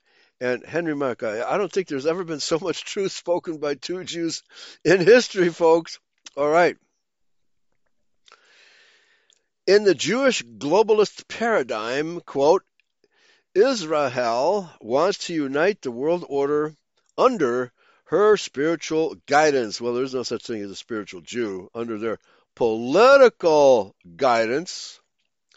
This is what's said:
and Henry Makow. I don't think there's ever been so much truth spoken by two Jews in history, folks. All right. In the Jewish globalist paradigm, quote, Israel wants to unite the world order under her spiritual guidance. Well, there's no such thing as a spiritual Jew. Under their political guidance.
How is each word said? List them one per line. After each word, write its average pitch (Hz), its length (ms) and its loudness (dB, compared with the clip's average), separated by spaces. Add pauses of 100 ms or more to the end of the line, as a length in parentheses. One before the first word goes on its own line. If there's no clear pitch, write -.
(400)
and 123 240 -4
Henry 160 280 -4
Makow. 117 520 -4
I 147 120 -2
don't 196 140 -4
think 190 160 -4
there's 139 180 -6
ever 170 200 -2
been 160 160 -8
so 165 180 -2
much 170 240 -6
truth 196 300 -6
spoken 170 440 -4
by 143 180 -6
two 180 280 -10
Jews 165 400 -8 (400)
in 180 160 4
history, 196 500 4
folks. 165 500 2 (360)
All 147 140 -2
right. 160 260 2 (3000)
In 208 180 4
the 185 100 6
Jewish 220 480 0
globalist 185 840 0
paradigm, 147 920 -4
quote, 147 420 2 (920)
Israel 156 1120 0 (120)
wants 151 460 -2
to 180 60 -8
unite 156 480 -2
the 131 100 -8
world 147 360 -4
order 147 460 -2 (440)
under 139 540 0 (340)
her 208 300 4
spiritual 156 800 -4 (120)
guidance. 139 520 2
Well, 120 140 -4
there's 127 200 -4
no 123 100 -6
such 117 220 -8
thing 113 160 -8
as 98 100 -10
a 90 40 -16
spiritual 98 460 -12
Jew. 98 520 -8
Under 117 240 -8
their 107 220 -6 (360)
political 143 1400 4 (220)
guidance. 123 840 -2 (580)